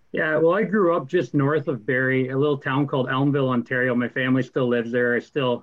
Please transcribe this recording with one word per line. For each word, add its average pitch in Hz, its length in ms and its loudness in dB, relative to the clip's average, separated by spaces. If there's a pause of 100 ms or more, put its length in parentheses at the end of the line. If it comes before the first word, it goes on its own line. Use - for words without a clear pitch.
(120)
Yeah, 156 260 -2
well, 165 160 4
I 214 80 0
grew 175 340 2
up 139 120 -6
just 165 260 -2
north 143 340 0
of 113 160 -6
Barrie, 131 460 0
a 135 80 -2
little 147 180 2
town 139 300 -2
called 131 240 -2
Elmville, 135 400 0
Ontario. 123 440 0
My 120 140 0
family 131 340 0
still 131 240 -2
lives 120 240 0
there. 120 240 2
I 117 40 0
still 123 440 -2